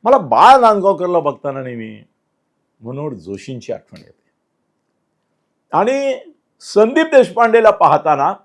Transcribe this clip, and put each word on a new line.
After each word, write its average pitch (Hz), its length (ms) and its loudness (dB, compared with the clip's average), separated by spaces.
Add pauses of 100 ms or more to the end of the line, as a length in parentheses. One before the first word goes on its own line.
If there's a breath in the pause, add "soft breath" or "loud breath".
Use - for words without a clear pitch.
मला 254 140 2
बाळ 185 420 4
नांदगावकरला 185 600 0
बघताना 135 420 -8
नेहमी 110 400 -14 (800)
मनोहर 135 320 -12
जोशींची 98 580 -14
आठवण - 260 -14
येते. - 320 -20 (1400)
आणि 262 460 -2 (420)
संदीप 262 460 0
देशपांडेला 226 640 2
पाहताना 156 640 0 (100)